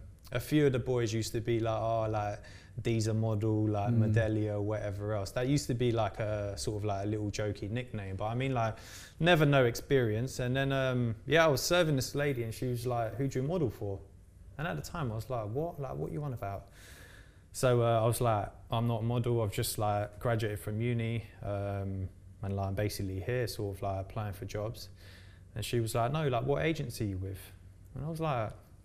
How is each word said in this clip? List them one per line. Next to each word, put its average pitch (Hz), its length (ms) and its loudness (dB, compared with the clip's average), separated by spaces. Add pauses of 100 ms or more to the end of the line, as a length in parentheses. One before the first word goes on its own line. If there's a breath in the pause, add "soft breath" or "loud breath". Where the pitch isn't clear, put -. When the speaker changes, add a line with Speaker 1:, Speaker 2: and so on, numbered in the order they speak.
(320)
Speaker 1:
a 120 80 -2
few 147 280 4
of 131 60 4
the 127 60 2
boys 120 320 0
used 110 200 -2
to 117 100 -2
be 117 180 2
like, 110 220 0
"Oh, 113 260 0
like, 104 320 -2 (400 loud breath)
Dee's 113 280 2
a 110 80 2
model, 110 520 2
like, 104 220 0
Speaker 2:
Mm. 117 80 4
Speaker 1:
Modelia," 107 640 4
whatever 104 540 -2
else. 98 160 -4
That 127 160 0
used 143 200 4
to 143 60 0
be, 120 180 2
like, 113 280 0
a 104 360 -2
sort 107 220 -4
of, 101 80 -2
like, 101 200 0
a - 20 0
little 107 240 0
jokey 104 360 -2
nickname, 104 480 -6
but 104 100 -4
I 110 100 -2
mean, 135 180 0
like, 113 240 0 (420 loud breath)
never 160 240 6
no 143 220 8
experience. 120 720 2
And 123 180 0
then, 135 160 2
um, 127 440 2 (100)
yeah, 160 200 6
I - 20 6
was 131 140 4
serving 170 340 4
this 127 180 0
lady 139 300 0
and 110 100 -6
she 131 140 -4
was 120 180 -2
like, 120 300 -2
"Who 135 120 0
do 135 140 -2
you 135 60 0
model 160 240 0
for?" 98 280 -6 (600)
And 156 80 -2
at 175 80 -2
the 143 80 -6
time 147 280 -4
I 107 40 -4
was 113 160 -6
like, 113 160 -4
"What? 147 320 -4
Like, 135 160 -6
what 156 160 -6
you 156 100 -4
on 143 120 -6
about?" 98 340 -6 (880 loud breath)
So, 123 280 4
uh, 113 180 6
I 113 60 6
was 117 120 2
like, 110 300 2 (220)
"I'm 117 160 2
not 117 140 0
a - 20 -4
model, 117 400 2
I've 104 80 0
just, - 260 -2
like, 104 420 0
graduated 110 400 0
from 107 220 -4
uni, 117 440 0 (180)
um, 101 680 -4 (320)
and, 98 140 -4
like, 98 100 0
I'm 98 80 -2
basically 98 460 -2
here, 120 260 0
sort 101 300 -4
of, - 80 -10
like, 95 180 -2
applying 104 320 -6
for 101 120 -10
jobs." 107 440 -6 (640 loud breath)
And 107 100 -6
she - 160 0
was 113 140 -2
like, 120 180 2
"No, 156 160 0
like, 123 200 0
what 147 180 2
agency 151 400 -2
are 101 40 -2
you 95 80 -4
with?" 95 200 -6 (560)
And 131 120 -8
I 156 40 -6
was 165 100 -6
like, 135 340 -2 (320)